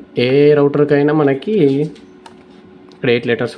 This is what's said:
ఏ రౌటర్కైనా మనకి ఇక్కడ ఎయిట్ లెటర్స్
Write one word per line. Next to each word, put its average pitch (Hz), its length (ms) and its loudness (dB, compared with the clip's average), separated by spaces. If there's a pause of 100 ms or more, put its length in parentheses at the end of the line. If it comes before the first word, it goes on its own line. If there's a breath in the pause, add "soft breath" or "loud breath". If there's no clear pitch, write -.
(260)
ఏ - 20 0 (300)
రౌటర్కైనా 147 640 0
మనకి 139 340 -2 (1400)
ఇక్కడ 135 180 -4
ఎయిట్ 120 180 -2
లెటర్స్ 117 260 -4